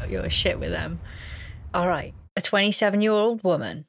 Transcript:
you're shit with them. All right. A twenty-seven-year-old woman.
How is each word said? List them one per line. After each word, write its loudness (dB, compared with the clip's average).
you're -2
shit 2
with -4
them. -4
All 2
right. -2
A -4
twenty-seven-year-old 4
woman. 0